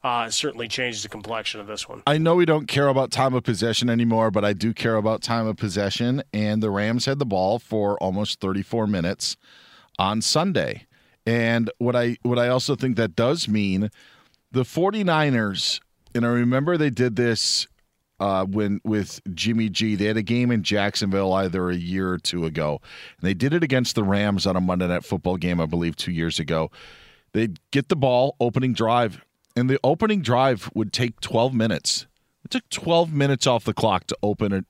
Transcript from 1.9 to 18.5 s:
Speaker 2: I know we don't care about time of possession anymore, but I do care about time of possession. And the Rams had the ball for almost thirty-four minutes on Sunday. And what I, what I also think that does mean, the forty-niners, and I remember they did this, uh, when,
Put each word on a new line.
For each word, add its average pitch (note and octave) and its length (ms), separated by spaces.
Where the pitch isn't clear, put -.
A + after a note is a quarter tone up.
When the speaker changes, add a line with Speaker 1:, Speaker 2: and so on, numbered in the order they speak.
Speaker 2:
I D3 120
know E3 160
we F3 100
don't D#3 240
care C#3+ 200
about C3 220
time C3+ 220
of B2 120
possession A2+ 440
anymore, A2+ 420
but G2+ 140
I G#2 80
do G#2 220
care A2+ 220
about G#2+ 260
time A#2 240
of G#2+ 100
possession. G#2 640
And G#2+ 280
the A2 60
Rams G#2+ 380
had C3+ 120
the C#3 60
ball G2 360
for G2+ 420
almost F#2+ 380
thirty-four G2 480
minutes F#2+ 500
on G2+ 220
Sunday. C3 680
And A#2 540
what A#2+ 180
I, A#2+ 260
what A#2+ 160
I A#2+ 100
also B2+ 280
think C3 220
that A2 180
does C3+ 320
mean, G#2 420
the B2+ 120
forty-niners, D#3 1160
and A#2+ 120
I - 20
remember B2+ 480
they D3+ 140
did B2 260
this, A#2 500
uh, F#2+ 260
when, G2+ 400